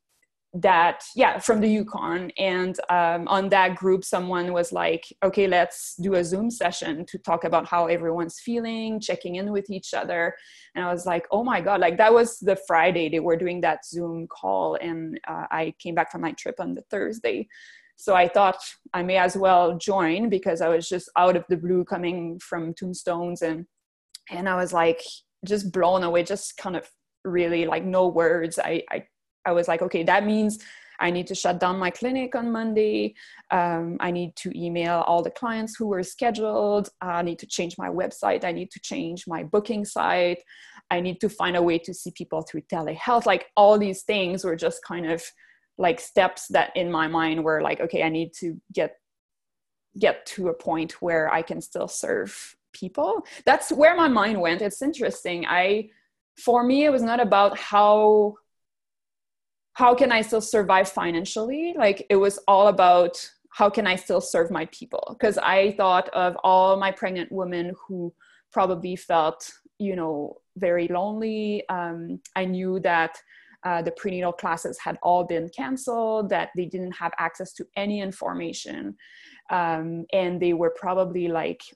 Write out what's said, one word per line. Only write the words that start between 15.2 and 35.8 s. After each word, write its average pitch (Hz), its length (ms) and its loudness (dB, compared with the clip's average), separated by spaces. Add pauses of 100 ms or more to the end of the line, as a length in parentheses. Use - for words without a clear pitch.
uh, 165 220 -8
I 160 300 -4
came 175 160 -8
back 165 160 -2
from 175 100 -10
my 160 120 -6
trip - 260 -12
on 180 160 -8
the - 80 -12
Thursday. 220 640 -4 (480)
So - 180 0
I 180 140 6
thought 190 340 2 (320)
I 180 80 -2
may 185 160 0
as 180 180 2
well 180 400 4
join 175 540 0
because 185 320 0
I 165 80 2
was 165 180 2
just 180 300 -6
out 180 180 6
of 175 140 -2
the 180 80 0
blue 175 260 0
coming 175 540 -6
from 165 380 -8
Tombstones. 175 680 -6
And, 160 240 -4 (640)
and 180 180 -6
I 185 80 0
was, 180 160 -2
like, 165 300 2 (420)
just 196 280 -4
blown 185 320 2
away, 170 180 2
just 190 360 -6
kind 180 180 -8
of - 120 -8 (360)
really, 170 420 0
like, 160 180 -2
no 185 240 2
words. 165 520 2
I, 170 320 -2
I - 160 -8 (380)
I 180 60 0
was 175 160 2
like, 165 140 0
"Okay, 180 220 -2
that 185 220 4
means 214 340 0 (400)
I 175 120 0
need 180 160 -4
to 196 80 -6
shut 180 240 0
down 185 200 0
my 180 100 0
clinic 254 460 -4
on 233 160 -4
Monday. 214 640 0 (360)
Um, 170 480 0
I 180 120 -4
need 175 260 -6
to - 200 -10
email 170 500 -2
all 170 160 2
the - 80 -4
clients 220 440 -6
who 220 120 -4